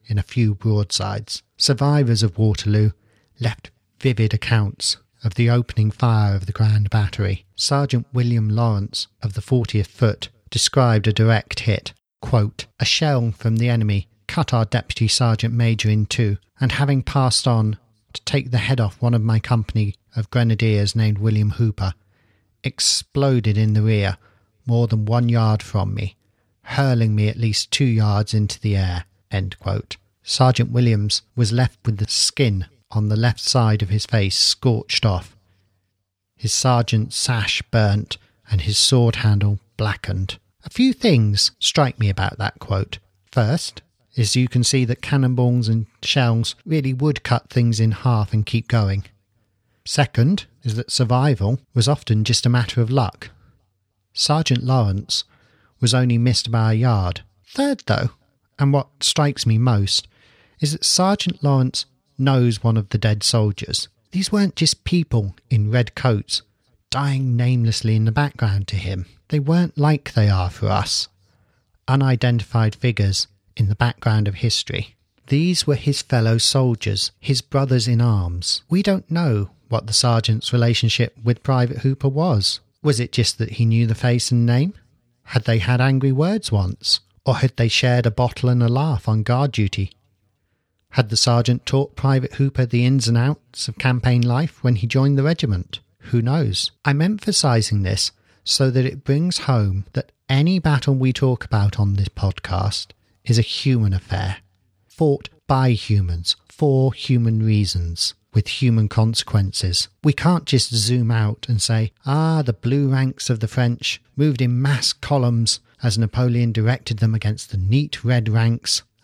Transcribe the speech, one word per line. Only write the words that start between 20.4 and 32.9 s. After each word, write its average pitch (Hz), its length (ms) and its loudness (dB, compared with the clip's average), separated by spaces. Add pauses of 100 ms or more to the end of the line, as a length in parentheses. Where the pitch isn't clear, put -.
named 107 220 2
William 107 320 2
Hooper, 101 440 -2 (680)
exploded 127 960 0
in 107 160 2
the 107 80 2
rear 104 340 0 (500)
more 120 200 0
than 110 180 0
one 117 240 0
yard 110 340 2
from 98 320 -4
me, 98 220 -8 (460)
hurling 120 520 0
me 104 140 2
at 113 80 -4
least 113 340 -2
two - 140 0
yards 107 500 2
into 107 260 -2
the 104 160 0
air." 90 280 -2 (260)
End 95 280 -4
quote. - 380 -6 (260)
Sergeant 127 480 2
Williams 113 520 0 (140)
was 113 160 0
left 123 320 0
with 107 140 -2
the 104 100 -4
skin 101 580 0 (240)